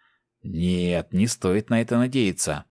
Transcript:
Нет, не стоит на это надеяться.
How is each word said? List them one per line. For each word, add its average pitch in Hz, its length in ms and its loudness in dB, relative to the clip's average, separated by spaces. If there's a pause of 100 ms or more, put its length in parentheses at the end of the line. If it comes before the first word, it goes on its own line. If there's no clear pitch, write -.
(420)
Нет, 87 680 -2
не 95 140 2
стоит 104 440 -2
на 117 100 2
это 113 160 -2
надеяться. 117 680 0 (100)